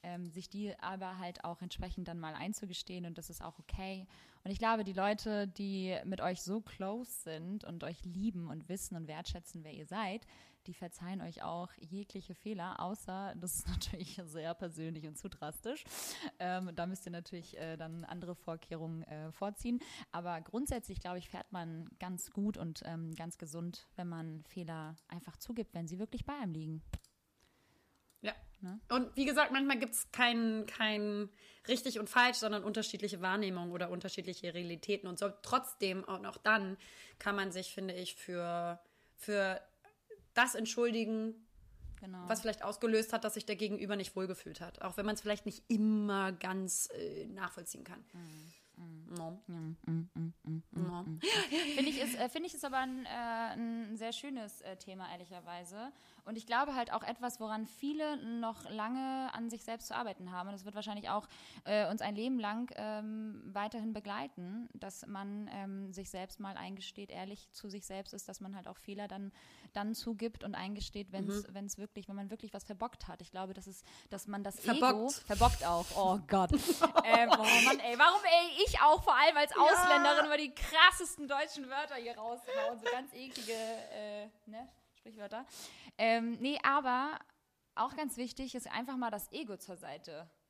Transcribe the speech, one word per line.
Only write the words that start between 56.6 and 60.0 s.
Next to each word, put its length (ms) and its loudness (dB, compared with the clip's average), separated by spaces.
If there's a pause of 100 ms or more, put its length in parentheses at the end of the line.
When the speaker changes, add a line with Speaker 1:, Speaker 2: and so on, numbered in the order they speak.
Speaker 1:
halt 180 0
auch 120 0
etwas, 360 -4
woran 280 -4
viele 500 -2 (220)
noch 320 -4
lange 640 -2
an 180 -4
sich 120 -8
selbst 260 -8
zu 60 -6
arbeiten 360 -4